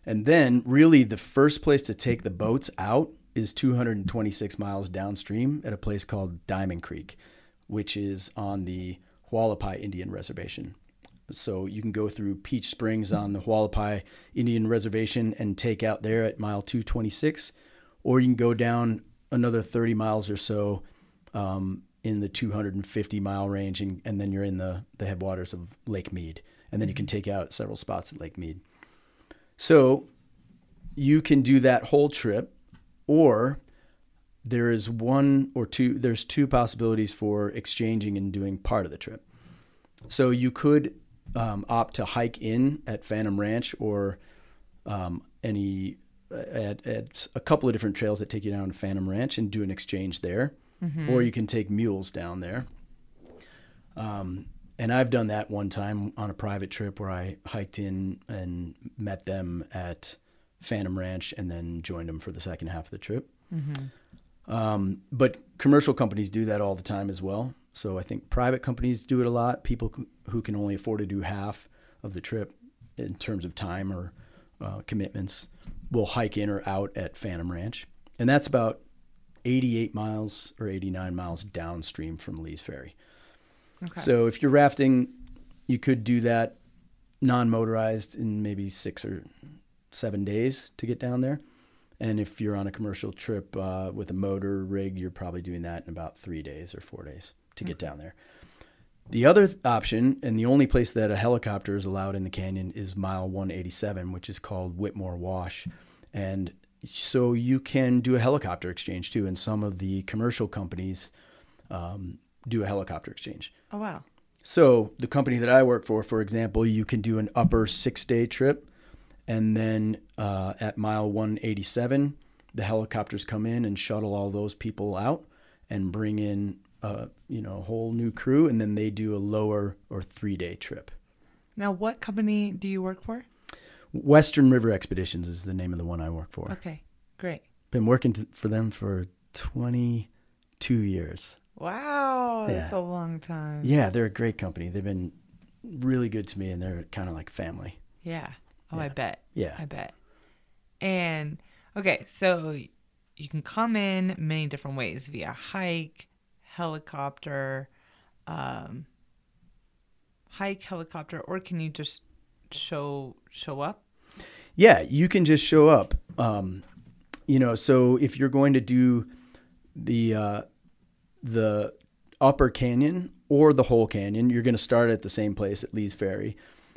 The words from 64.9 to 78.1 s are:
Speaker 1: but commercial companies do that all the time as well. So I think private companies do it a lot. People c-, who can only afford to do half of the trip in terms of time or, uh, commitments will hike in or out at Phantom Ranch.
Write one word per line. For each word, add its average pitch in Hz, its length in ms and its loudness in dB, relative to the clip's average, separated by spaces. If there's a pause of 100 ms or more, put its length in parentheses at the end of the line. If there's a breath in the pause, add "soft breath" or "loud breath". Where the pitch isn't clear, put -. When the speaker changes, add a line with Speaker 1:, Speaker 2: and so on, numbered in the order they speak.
Speaker 1:
but 131 280 2 (180)
commercial 143 380 6
companies 104 340 0
do 107 160 0
that 104 160 0
all 98 140 0
the 90 80 -10
time 101 260 -4
as 92 140 -8
well. 107 320 -4 (180)
So 92 260 -6
I 92 40 -4
think - 260 -10
private 127 340 2
companies 123 420 -2
do 127 160 2
it 120 60 2
a 120 40 2
lot. 120 340 0
People - 320 -2
c-, 127 100 -10 (220)
who 110 140 -2
can 110 120 -4
only 101 200 -2
afford 107 260 -2
to 104 60 -4
do 98 160 -4
half 98 460 -6 (340 soft breath)
of 101 100 -8
the 92 80 -10
trip 107 320 -6 (460)
in 117 160 -6
terms 95 320 -6
of 85 80 -10
time 98 360 -6
or, 87 220 -8 (480 soft breath)
uh, 101 260 -8
commitments 98 640 -6 (420 loud breath)
will 113 160 2
hike 113 300 -2
in 104 140 -2
or 101 160 -4
out 98 300 -2
at 87 200 -8
Phantom 87 340 -6
Ranch. 90 360 -8 (320)